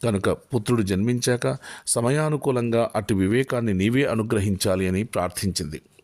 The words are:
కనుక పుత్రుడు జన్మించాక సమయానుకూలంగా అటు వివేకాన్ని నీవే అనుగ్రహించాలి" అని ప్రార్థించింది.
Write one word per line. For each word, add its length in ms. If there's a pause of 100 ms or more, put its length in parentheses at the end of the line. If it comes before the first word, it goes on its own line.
కనుక 260
పుత్రుడు 520
జన్మించాక 760 (280)
సమయానుకూలంగా 1120
అటు 180
వివేకాన్ని 600
నీవే 300
అనుగ్రహించాలి" 840
అని 160
ప్రార్థించింది. 760 (240)